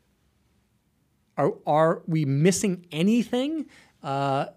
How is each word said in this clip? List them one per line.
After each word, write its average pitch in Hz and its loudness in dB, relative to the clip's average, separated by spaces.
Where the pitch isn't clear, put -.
are, 151 2
are 160 2
we 160 0
missing 180 0
anything, 247 -2
uh, 139 -2